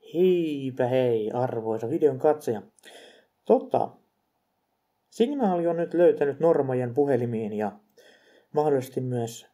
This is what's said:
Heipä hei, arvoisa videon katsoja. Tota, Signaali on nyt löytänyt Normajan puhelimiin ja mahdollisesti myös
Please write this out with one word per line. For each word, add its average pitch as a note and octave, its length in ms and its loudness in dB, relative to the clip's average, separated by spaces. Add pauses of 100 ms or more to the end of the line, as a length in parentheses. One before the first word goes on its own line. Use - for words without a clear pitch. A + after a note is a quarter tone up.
(140)
Heipä D3+ 720 0
hei, A#2+ 440 2
arvoisa A#2 600 -4
videon D3 280 2
katsoja. C3+ 440 0 (800)
Tota, - 460 0 (1200)
Signaali A3 560 0
on E3+ 100 0
nyt E3+ 180 -4
löytänyt D3 460 4
Normajan C3 540 0
puhelimiin A#2+ 580 0
ja G#2 200 -4 (800)
mahdollisesti C#3+ 480 0
myös A#2+ 540 -6